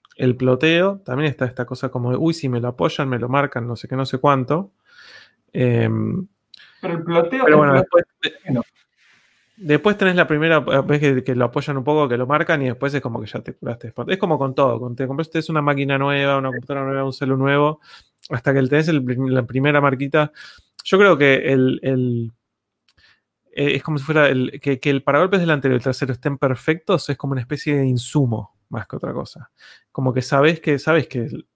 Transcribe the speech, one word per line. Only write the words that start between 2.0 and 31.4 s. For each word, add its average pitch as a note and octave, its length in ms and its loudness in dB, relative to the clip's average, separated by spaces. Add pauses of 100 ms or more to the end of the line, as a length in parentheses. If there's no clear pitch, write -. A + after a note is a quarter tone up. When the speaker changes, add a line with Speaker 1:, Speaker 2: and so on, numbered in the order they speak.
Speaker 1:
de, B2+ 60 0
"Uy, E3 160 0
si C#3+ 160 -6
me B2 100 -2
lo B2 80 -4
apoyan, - 400 -2
me B2+ 100 -2
lo A#2+ 120 -4
marcan, C3+ 360 -2
no A#2+ 120 -6
sé - 100 -14
qué, C3 80 -8
no C3 100 -2
sé B2+ 120 -4
cuánto". C#3+ 560 0 (800)
Em, A2+ 760 0 (540)
Speaker 2:
Pero E3+ 140 -4
el D#3+ 80 -6
ploteo, E3+ 420 0
Speaker 1:
pero D3+ 100 6
Speaker 2:
el - 0 -
Speaker 1:
bueno, D3 180 6
Speaker 2:
ploteo C#3 220 2
Speaker 1:
después, - 380 0
Speaker 2:
es - 100 -20
bueno. C#3 180 -2 (920)
Speaker 1:
después F#3+ 420 2
tenés F#3 200 2
la D#3+ 100 4
primera D#3 320 4
vez C#3 400 2
que, C#3 240 2
que C3 100 -2
lo B2 120 2
apoyan C3+ 320 -4
un B2+ 80 -6
poco, D3 240 2
que A#2+ 80 0
lo B2 100 -4
marcan, D3+ 340 0
y C3+ 40 -2
después B2+ 280 -4
es C#3 80 -2
como A#2+ 200 -6
que G#2+ 60 -10
ya B2+ 120 -10
te - 140 -14
curaste. A#2+ 400 -10 (140)
Es F#3+ 100 -2
como E3+ 200 0
con C3 160 -2
todo, B2+ 260 2
cuando A#2+ 180 -8
te C3 100 -4
compraste D#3 400 -6
una D#3 140 -2
máquina C#3 360 0
nueva, C#3 400 0
una C3+ 120 -2
computadora C3+ 360 -6
nueva, C3+ 200 -2
un C3 80 -4
celu C3+ 240 -2
nuevo, C#3+ 420 2 (500)
hasta C3+ 240 -2
que C3+ 100 2
tenés D3 260 2
el C#3+ 160 0
prim-, B2+ 240 -2
la B2+ 140 0
primera C3+ 360 0
marquita. C#3+ 540 0 (500)
Yo - 140 2
creo F#3+ 200 6
que C#3 360 4
el, C3 300 2
el, B2 480 -2 (1200)
eh, C#3+ 240 0
es C#3+ 80 -4
como D3+ 140 -2
si C3+ 60 -6
fuera D3 260 4
el, B2+ 300 -2
que, C#3 200 -2
que D3 100 -2
el C#3 140 0
paragolpes F3+ 360 2
delantero C#3+ 340 2
y B2 40 2
el A2+ 60 -4
trasero C3 280 -2
estén C#3 260 -4
perfectos, D#3+ 720 -2
es C3+ 80 -4
como C#3 140 -6
una C3 100 -4
especie D3 360 -4
de C3+ 80 2
insumo, B2 720 -2 (120)
más A2 180 -8
que - 100 -12
otra - 160 -8
cosa. B2+ 380 -12 (400)
Como B2+ 200 -2
que B2 100 -2
sabés D3 380 2
que, C#3+ 200 0
sabés D#3 280 0
que A#2 200 -6 (280)